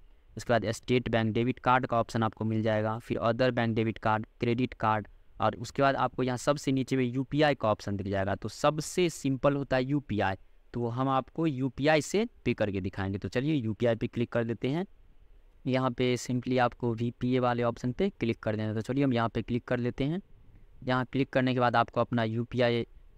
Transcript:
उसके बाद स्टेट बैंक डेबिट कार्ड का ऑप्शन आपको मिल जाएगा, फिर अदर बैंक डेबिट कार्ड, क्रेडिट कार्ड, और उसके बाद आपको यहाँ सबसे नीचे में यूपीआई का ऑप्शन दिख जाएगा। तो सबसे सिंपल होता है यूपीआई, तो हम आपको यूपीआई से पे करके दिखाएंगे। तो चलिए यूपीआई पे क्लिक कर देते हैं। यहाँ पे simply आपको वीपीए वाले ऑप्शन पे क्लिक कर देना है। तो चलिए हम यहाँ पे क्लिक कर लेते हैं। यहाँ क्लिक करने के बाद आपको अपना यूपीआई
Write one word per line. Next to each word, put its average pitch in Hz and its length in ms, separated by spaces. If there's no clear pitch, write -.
उसके 120 160
बाद 107 180
स्टेट 123 380
बैंक 113 240
डेबिट 120 260
कार्ड 127 260
का 120 140
ऑप्शन 113 240
आपको 110 220
मिल 110 160
जाएगा, 110 380
फिर - 200
अदर 120 320
बैंक 117 240
डेबिट 113 220
कार्ड, 110 280
क्रेडिट 120 360
कार्ड, 107 320
और 107 140
उसके - 260
बाद 139 160
आपको 127 260
यहाँ 123 140
सबसे 147 340
नीचे 135 260
में 127 80
यूपीआई 139 500
का 110 160
ऑप्शन 101 260
दिख 98 100
जाएगा। 98 280
तो 110 140
सबसे 151 600
सिंपल 139 460
होता 139 200
है 131 80
यूपीआई, 107 520
तो 120 140
हम 127 220
आपको 135 380
यूपीआई 139 540
से 220 260
पे 120 80
करके 101 280
दिखाएंगे। 98 360
तो 98 120
चलिए 143 240
यूपीआई 117 420
पे 117 120
क्लिक 120 240
कर 117 120
देते 117 260
हैं। 170 160
यहाँ 127 240
पे 123 260
simply 127 420
आपको 120 340
वीपीए 120 460
वाले 123 240
ऑप्शन 120 280
पे 196 180
क्लिक 117 300
कर 107 160
देना 107 120
है। 107 80
तो 113 60
चलिए 135 220
हम 131 100
यहाँ 117 160
पे 117 120
क्लिक 120 240
कर 127 120
लेते 120 260
हैं। 165 180
यहाँ 127 220
क्लिक 131 240
करने 127 240
के 127 60
बाद 120 160
आपको 117 260
अपना 117 220
यूपीआई 120 640